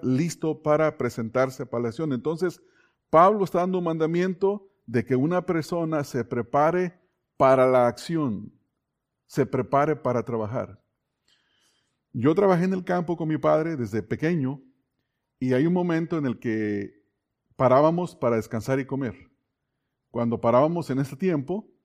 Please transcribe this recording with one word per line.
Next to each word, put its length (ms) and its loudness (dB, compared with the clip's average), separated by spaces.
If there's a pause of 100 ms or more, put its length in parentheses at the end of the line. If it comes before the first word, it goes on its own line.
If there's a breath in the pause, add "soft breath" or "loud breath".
listo 580 -2
para 360 2
presentarse 680 -2
para 200 -6
la 40 -2
acción. 240 -4
Entonces, 500 -4 (460 soft breath)
Pablo 360 6
está 160 -2
dando 180 -2
un 60 -4
mandamiento 840 -2 (160)
de 220 -2
que 100 0
una 300 0
persona 580 -2
se 180 -6
prepare 760 0 (380)
para 280 6
la 200 6
acción, 680 -4 (720)
se 200 -2
prepare 500 0
para 260 -2
trabajar. 600 -6 (1300)
Yo 220 2
trabajé 300 4
en 100 0
el 100 -8
campo 320 -4
con 120 -6
mi 100 -2
padre 380 0
desde 260 -4
pequeño 600 -4 (760)
y 140 0
hay 120 2
un 60 2
momento 460 -2
en 80 -4
el 120 -4
que 640 -4 (540)
parábamos 580 4
para 220 0
descansar 440 -4
y 40 -6
comer. 300 -6 (960)
Cuando 300 -2
parábamos 500 2
en 80 -2
ese 180 -4
tiempo, 500 -4 (180)